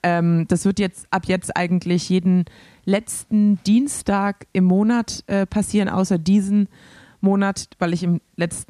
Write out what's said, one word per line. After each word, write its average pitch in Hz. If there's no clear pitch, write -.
Ähm, 170
das -
wird 196
jetzt -
ab 185
jetzt 185
eigentlich 175
jeden 180
letzten 208
Dienstag 202
im 190
Monat, 208
äh, 196
passieren, 208
außer 185
diesen 196
Monat, 196
weil 170
ich 170
im 175
Letz-, -